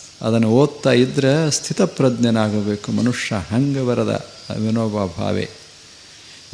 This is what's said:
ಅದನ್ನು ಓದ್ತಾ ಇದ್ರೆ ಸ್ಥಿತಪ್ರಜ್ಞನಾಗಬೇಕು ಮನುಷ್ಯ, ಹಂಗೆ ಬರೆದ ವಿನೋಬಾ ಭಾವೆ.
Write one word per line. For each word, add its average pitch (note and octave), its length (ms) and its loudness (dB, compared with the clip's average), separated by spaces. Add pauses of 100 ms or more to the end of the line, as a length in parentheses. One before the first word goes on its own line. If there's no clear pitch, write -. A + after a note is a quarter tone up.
(220)
ಅದನ್ನು A2+ 260 2
ಓದ್ತಾ C3+ 420 2
ಇದ್ರೆ C3+ 600 2
ಸ್ಥಿತಪ್ರಜ್ಞನಾಗಬೇಕು A2+ 1400 0
ಮನುಷ್ಯ, A2+ 440 -2
ಹಂಗೆ C3 460 0
ಬರೆದ A2+ 440 -2 (320)
ವಿನೋಬಾ A2 480 0
ಭಾವೆ. G2 440 -4 (1040)